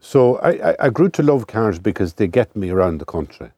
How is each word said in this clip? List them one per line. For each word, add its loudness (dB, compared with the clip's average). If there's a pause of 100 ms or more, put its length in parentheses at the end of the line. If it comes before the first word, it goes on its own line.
so 2
I, 0
I, 2
I 2
grew 2
to -6
love 2
cars -2
because -4
they -2
get 0
me -6
around 0
the -10
country. -10